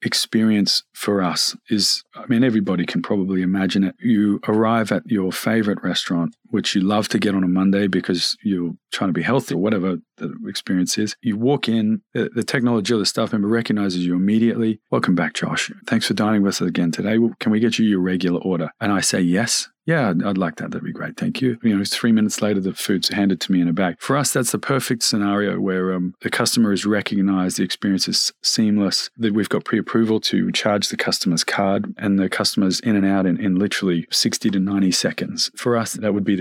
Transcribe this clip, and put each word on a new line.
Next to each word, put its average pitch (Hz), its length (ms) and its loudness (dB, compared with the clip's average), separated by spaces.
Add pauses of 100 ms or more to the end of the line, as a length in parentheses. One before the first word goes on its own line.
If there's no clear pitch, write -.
experience 110 840 2 (100)
for 101 280 -2
us - 320 -2 (140)
is, 107 340 0 (120)
I - 140 -16
mean, 120 140 4
everybody 98 440 2
can 87 160 -2
probably 95 400 0
imagine 95 420 2
it. 87 160 -2
You 104 480 2
arrive 110 420 2
at 95 140 0
your 95 280 0
favorite 107 500 0
restaurant, 85 520 -2 (120)
which - 280 -2
you 101 60 2
love 104 280 2
to 110 100 0
get 98 160 0
on 95 100 2
a 90 40 2
Monday 98 400 2
because 90 540 -2
you're 90 300 -2 (180)
trying 98 200 -2
to 80 40 0
be 87 80 0
healthy 120 320 -2
or 80 40 -2
whatever 92 400 0 (180)
the - 180 -10 (140)
experience 92 480 -2
is. 107 240 -4
You 107 160 -2
walk 131 320 0
in, 110 320 0 (140)
the, 127 200 -2
the 117 100 -2
technology 120 500 0
or 110 40 2
the 98 60 0
staff - 280 -2
member 104 160 0
recognizes 101 580 0
you 87 80 0
immediately. 110 680 2 (100)
"Welcome 120 240 2
back, 85 200 0
Josh. - 360 -4 (160)
Thanks 113 200 0
for 110 80 0
dining 104 280 2
with 98 120 2
us - 80 -4
again 87 280 0
today. 104 280 0 (200)
Can 110 140 0
we 107 80 4
get 117 180 2
you 113 60 4
your 101 160 2
regular 90 400 0
order?" 85 300 -2 (100)
And 104 120 0
I 95 80 0
say, 101 200 0
"Yes." 90 480 0 (180)
"Yeah, 147 240 2
I'd, 85 120 0
I'd 101 160 0
like 85 180 -2
that. 82 140 -10
That'd - 140 -8
be - 80 -8
great. - 240 -10
Thank - 240 -4
you." 123 220 0
You 107 160 4
know, 101 60 0
three - 280 0
minutes 107 300 2
later, 104 180 0
the 92 140 -2
food's - 340 -2
handed 101 320 2
to - 120 -2
me 90 100 4
in 85 60 4
a 80 40 2
bag. 87 260 0
For - 160 -2
us, 143 200 0
that's 131 180 0
the 107 60 -2
perfect 123 440 -2
scenario 101 560 0
where, 92 360 0
um, 90 260 -2
the - 100 -4
customer 113 420 2
is 92 120 -2
recognized, 98 720 0
the 98 80 0
experience 95 420 -2
is - 240 -2 (120)
seamless, 104 760 0
that 110 160 0
we've 104 160 2
got 104 160 -2
pre-approval 110 560 0
to 95 320 0
charge 104 380 0
the - 80 -8
customer's - 460 0
card, 98 520 -2
and 101 220 0
the 92 100 2
customer's 95 520 0
in 113 140 0
and 98 120 2
out 98 180 2
in, 87 160 0
in 95 140 0
literally 92 560 0
sixty - 400 0
to 98 100 0
ninety 98 320 2
seconds. - 640 -4
For 120 220 0
us, 110 160 -4
that 104 180 -2
would 101 120 0
be 101 160 2